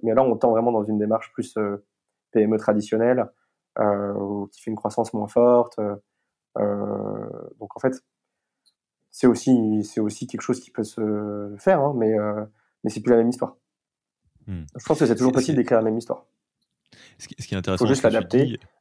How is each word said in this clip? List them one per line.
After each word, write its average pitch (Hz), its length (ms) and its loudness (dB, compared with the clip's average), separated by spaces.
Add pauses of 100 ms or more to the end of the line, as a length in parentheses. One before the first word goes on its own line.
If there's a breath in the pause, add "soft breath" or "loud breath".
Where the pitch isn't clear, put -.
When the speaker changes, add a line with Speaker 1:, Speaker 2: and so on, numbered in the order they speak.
Speaker 1:
Mais 113 100 0
là, 127 80 4
on 123 140 2
tend 117 160 2
vraiment 117 200 2
dans 110 120 0
une 107 160 -2
démarche 110 340 -2
plus, - 240 -8
euh, 101 260 -4 (480)
P 113 100 4
M 107 120 2
E 110 40 2
traditionnelle, 110 680 0 (540)
euh, 101 340 0
ou 101 340 -6
qui - 140 -20
fait 113 100 -8
une 107 40 -6
croissance 110 380 -4
moins 104 140 -4
forte. 120 520 4
Euh, 104 160 -4 (600)
euh, 104 720 -4 (300)
donc 104 160 -14
en - 40 -18
fait, 131 240 -2 (1080)
c'est - 160 0
aussi, 110 560 2
c'est 107 180 -6
aussi 107 260 -4
quelque - 140 -10
chose - 180 -4
qui - 120 -20
peut 113 120 -6
se 104 760 -6
faire, 185 220 2
hein, 143 160 0
mais, 110 220 2
euh, 104 260 -4 (400)
mais 110 60 -4
c'est 107 120 -8
plus 120 100 2
la 117 60 8
même 117 120 4
histoire. 123 260 -6 (880)
Speaker 2:
Hmm. 90 180 -10 (140)
Speaker 1:
Je - 80 -16
pense 151 140 0
que - 60 4
c'est 113 100 4
toujours 127 160 2
Speaker 2:
C'est, 131 40 -2
Speaker 1:
possible 135 200 0
Speaker 2:
c'est 123 60 4
Speaker 1:
d'écrire 117 180 2
la 110 60 2
même 110 120 0
histoire. - 280 -8 (920 soft breath)
Speaker 2:
Ce - 100 -20
qui, - 120 -20
ce - 80 -14
qui - 60 -8
est 98 40 -2
intéressant 95 280 0
Speaker 1:
Faut 107 40 4
juste - 140 2
Speaker 2:
dans 113 60 4
ce 110 60 2
que 113 40 2
tu - 160 -2
Speaker 1:
l'adapter 135 100 4
Speaker 2:
dis 120 140 -6 (220)